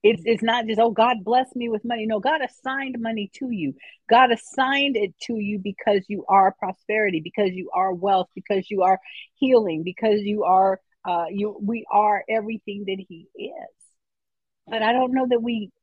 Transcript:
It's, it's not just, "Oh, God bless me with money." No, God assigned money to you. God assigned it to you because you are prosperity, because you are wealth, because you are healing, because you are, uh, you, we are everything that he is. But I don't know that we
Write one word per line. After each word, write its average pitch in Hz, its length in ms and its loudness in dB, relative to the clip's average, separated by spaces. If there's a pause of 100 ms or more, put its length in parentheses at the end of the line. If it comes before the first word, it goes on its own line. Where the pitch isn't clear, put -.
It's, 208 220 4
it's 226 180 0
not 226 240 0
just, 220 140 -2
"Oh, 233 100 6
God 220 340 2
bless 254 320 0
me 233 120 -6
with 214 160 -4
money." 233 220 -4
No, 220 140 0
God 302 200 0
assigned 262 600 -6
money 226 340 -6
to 254 160 -8
you. 160 240 -4 (340)
God 247 220 6
assigned 269 680 -2
it 196 160 -2 (100)
to 233 140 -6
you 208 220 -4
because 196 500 -2
you 202 200 -6
are 190 240 6
prosperity, 196 680 -4
because 185 320 -2
you 185 220 -10
are 185 180 0
wealth, 185 420 0
because 190 360 -4
you 196 120 0
are 185 180 4 (340)
healing, 220 480 2
because 208 380 0
you 202 240 -2
are, 190 360 4 (240)
uh, 170 260 -2
you, 202 300 -4
we 220 300 -4
are 208 380 2
everything 214 580 -6
that 190 220 -6
he 170 180 -20 (100)
is. - 320 -12 (1000)
But 220 140 -4
I 220 100 2
don't 254 220 2
know 262 140 2
that 240 140 2
we 226 280 -4 (120)